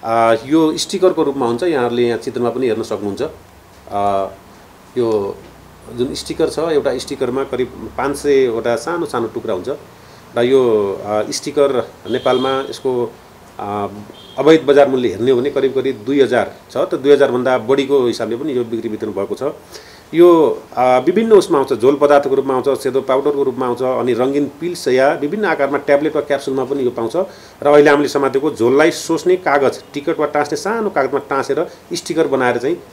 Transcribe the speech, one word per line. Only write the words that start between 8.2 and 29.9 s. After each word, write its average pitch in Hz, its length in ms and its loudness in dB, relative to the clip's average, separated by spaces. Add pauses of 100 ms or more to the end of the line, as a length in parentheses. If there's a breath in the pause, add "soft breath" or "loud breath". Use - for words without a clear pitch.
सानो 165 300 -6
सानो 117 220 -4
टुक्रा 107 260 -6
हुन्छ 90 160 -6 (680 loud breath)
र 120 60 2
यो, 131 180 4 (440)
आ, 107 240 -2
स्टिकर 139 540 0 (240)
नेपालमा 131 600 0
यसको, 120 420 -4 (480)
आ, 104 280 -6 (500)
अवैध 147 260 6
बजार 143 240 6
मूल्य 127 220 0
हेर्ने 110 220 0
हो 127 60 4
भने 131 120 0
करिब 135 260 0
करिब 127 300 -2
दुई 139 160 2
हजार 113 340 0 (160)
छ, - 60 -6
त 156 180 -2
दुई 143 160 2
हजारभन्दा 127 460 4
बढीको 131 500 0
हिसाबले 113 280 -4
पनि 135 220 -4
यो 123 60 -2
बिक्री 113 260 -6
वितरण 107 220 -6
भएको 98 240 -4
छ। - 80 -8 (680 loud breath)
यो, 165 480 6 (160)
आ, 127 200 4
विभिन्न 175 360 2
उसमा 180 240 4
आउँछ, 135 160 0
झोल 123 220 2
पदार्थको 143 400 4
रूपमा 135 180 0
आउँछ, 127 160 0 (120)
सेतो 131 200 0
पाउडरको 139 420 0
रूपमा 127 220 -2
आउँछ, 123 160 -2
अनि 127 320 0
रङ्गीन 139 320 0 (160)
पिल्स 170 260 -6
या 131 260 4
विभिन्न 170 320 -4
आकारमा 143 320 -2
ट्याब्लेट 147 380 2
वा 147 60 0
क्याप्सुलमा 135 420 -2
पनि 135 220 -4
यो 123 40 2
पाउँछ। 117 260 -6 (460 loud breath)
र 143 60 0
अहिले 147 220 8
हामीले 143 200 4
समातेको 139 420 0
झोललाई 139 400 2
सोच्ने 165 440 -2
कागज, 143 480 0 (100)